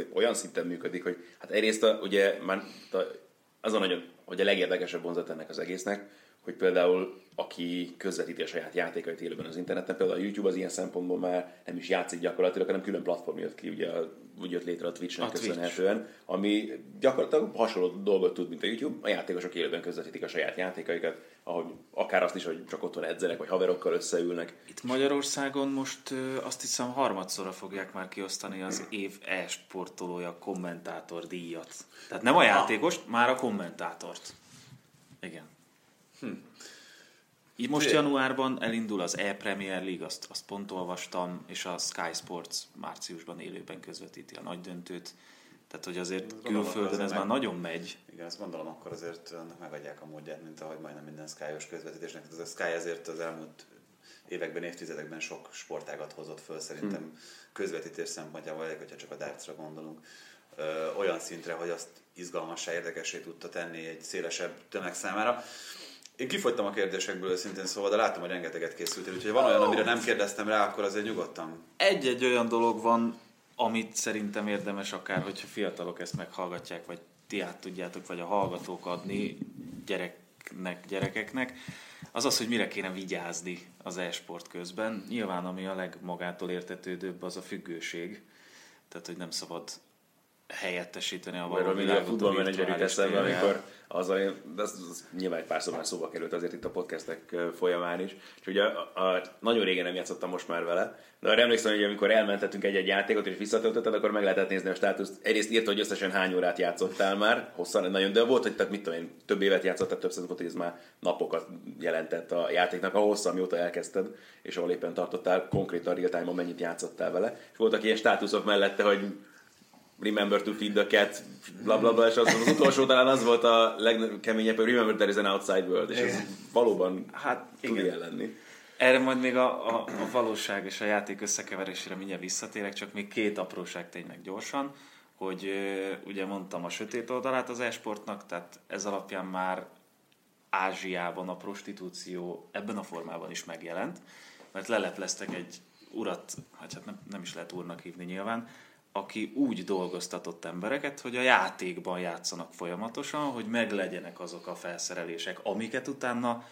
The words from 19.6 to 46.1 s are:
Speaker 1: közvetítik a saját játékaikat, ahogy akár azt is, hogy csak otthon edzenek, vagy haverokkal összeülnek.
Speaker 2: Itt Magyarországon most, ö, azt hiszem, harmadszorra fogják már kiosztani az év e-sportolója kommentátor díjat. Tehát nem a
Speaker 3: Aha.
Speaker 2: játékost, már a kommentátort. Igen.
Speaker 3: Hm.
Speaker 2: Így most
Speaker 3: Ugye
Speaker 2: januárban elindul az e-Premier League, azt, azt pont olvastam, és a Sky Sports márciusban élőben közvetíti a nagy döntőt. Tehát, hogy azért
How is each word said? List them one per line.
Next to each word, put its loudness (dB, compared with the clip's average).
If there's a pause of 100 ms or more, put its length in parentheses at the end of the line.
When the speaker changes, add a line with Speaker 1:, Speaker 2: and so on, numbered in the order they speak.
Speaker 1:
közvetítik -8
a -4
saját -2
játékaikat, -2 (280)
ahogy -2 (260)
akár 2
azt 2
is, -6
hogy -4
csak -6
otthon -4
edzenek, 0
vagy -8
haverokkal 4
összeülnek. 0 (140)
Speaker 2:
Itt -14
Magyarországon 0
most, -4
ö, -4
azt -6
hiszem, -2
harmadszorra -2
fogják -8
már -8
kiosztani -6
az -6
év -6
e-sportolója -6
kommentátor -8
díjat. -10 (340)
Tehát -6
nem 8
a 10
Speaker 3:
Aha. 10
Speaker 2:
játékost, 4
már 6
a 6
kommentátort. -4 (840)
Igen. -12 (760)
Speaker 3:
Hm. -8 (1300)
Speaker 2:
Így -2
most 4
Speaker 3:
Ugye 6
Speaker 2:
januárban 4
elindul 0
az -2
e-Premier -2
League, -4
azt, -10
azt -10
pont -8
olvastam, -4
és -8
a -4
Sky -4
Sports -8 (240)
márciusban -12
élőben -12
közvetíti -16
a -16
nagy -8
döntőt. -12 (540)
Tehát, -12
hogy -6
azért -4 (100)